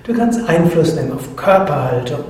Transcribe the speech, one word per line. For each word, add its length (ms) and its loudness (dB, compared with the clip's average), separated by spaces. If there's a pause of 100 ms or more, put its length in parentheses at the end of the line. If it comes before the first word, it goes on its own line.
Du 120 -4
kannst 340 0
Einfluss 460 2
nehmen 180 -4
auf 220 -10
Körperhaltung. 840 0 (100)